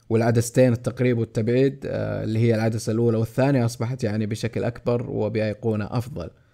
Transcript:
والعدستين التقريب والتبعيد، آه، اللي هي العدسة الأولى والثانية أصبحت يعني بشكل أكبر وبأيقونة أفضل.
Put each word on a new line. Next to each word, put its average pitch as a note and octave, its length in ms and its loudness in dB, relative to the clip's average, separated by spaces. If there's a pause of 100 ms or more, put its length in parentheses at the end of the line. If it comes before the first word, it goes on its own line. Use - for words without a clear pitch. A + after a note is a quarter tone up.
(100)
والعدستين A#2 640 4
التقريب A#2+ 460 0
والتبعيد، B2 680 0
آه، G#2 380 -4
اللي A2 140 -2
هي A#2 160 4
العدسة A2+ 380 -2
الأولى A2+ 240 2
والثانية B2+ 480 2
أصبحت A#2+ 400 -4
يعني G#2+ 220 -2
بشكل G#2+ 380 -4
أكبر A#2+ 460 -2
وبأيقونة G#2+ 800 -2
أفضل. F2 400 -6 (240)